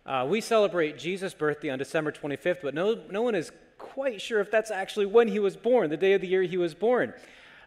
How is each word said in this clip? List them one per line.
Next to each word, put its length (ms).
Uh, 240
we 140
celebrate 560
Jesus' 340
birthday 380
on 80
December 340
twenty-fifth, 480
but 140
no, 340
no 140
one 120
is 160
quite 420
sure 200
if 100
that's 200
actually 360
when 220
he 100
was 180
born, 320
the 80
day 160
of 80
the 80
year 140
he 160
was 160
born. 400